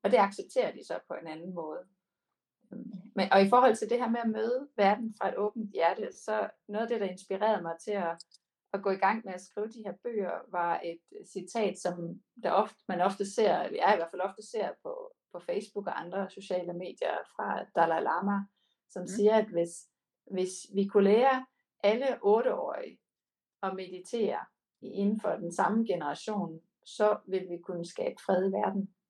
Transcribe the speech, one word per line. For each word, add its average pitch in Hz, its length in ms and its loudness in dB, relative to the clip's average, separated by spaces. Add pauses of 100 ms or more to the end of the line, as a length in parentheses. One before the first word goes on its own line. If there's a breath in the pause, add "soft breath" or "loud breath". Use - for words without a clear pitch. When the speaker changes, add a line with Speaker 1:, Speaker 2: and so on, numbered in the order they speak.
Speaker 1:
Og 233 80 2
det 208 80 8
accepterer 202 540 0
de - 140 -16
så 180 220 -6
på - 60 -8
en 165 120 -10
anden 165 280 -12
måde. 170 320 -10 (840)
Øhm, - 200 -12 (240)
men, 190 160 2
og 196 100 10
i 196 60 6
forhold 247 280 6
til 214 140 -4
det 240 80 2
her 240 120 0
med 233 100 0
at 226 100 0
møde 240 460 -2
verden 214 420 2
fra 190 100 -2
et - 80 -4
åbent 208 360 -4
hjerte, 190 400 0
så 214 380 -4 (180)
noget 208 140 -4
af 226 60 -4
det, 226 120 -2
der 202 60 0
inspirerede 190 560 -2
mig 170 220 -6
til 214 60 -8
at, 175 260 -2 (560)
at 196 100 -6
gå 196 80 0
i 190 60 0
gang 202 280 2
med 190 100 -8
at 185 60 -10
skrive 208 280 -8
de 226 180 -16
her 196 160 -8
bøger, 202 460 -4
var 170 360 -2
et 170 160 -8 (320)
citat, 190 460 -4
som 175 420 -6 (220)
der - 80 -2
ofte, 208 260 0 (120)
man 180 120 -2
ofte 196 340 0
ser, 202 240 4
eller - 280 -2
jeg 208 80 6
i - 20 4
hvert 165 140 -2
fald 180 120 -8
ofte 196 200 -4
ser 208 300 -4 (100)
på, - 320 -10 (180)
på 180 80 -12
Facebook 196 460 -6
og - 140 -4
andre 185 300 -6
sociale 180 420 -6
medier - 440 -4 (200)
fra - 280 -4
Dalai 165 380 2
Lama, 190 360 0 (520)
som 180 120 -10
Speaker 2:
Mm. 175 60 -8
Speaker 1:
siger, 208 280 4
at 214 120 4
hvis, 170 220 0 (600)
hvis 185 200 -2 (240)
vi 196 120 2
kunne 196 180 6
lære 254 420 6 (360)
alle 240 400 2
otteårige - 800 0 (640)
at 190 140 -4
meditere 185 600 -2 (420)
i, - 80 -14
inden 208 320 2
for 175 100 -2
den 170 220 -4
samme 220 340 2
generation, 165 760 -4 (240)
så 208 420 2
vil 185 240 -4
vi 175 80 -6
kunne 170 260 -8
skabe - 320 -4 (100)
fred 190 220 2
i 190 40 0
verden. 196 420 -2 (160)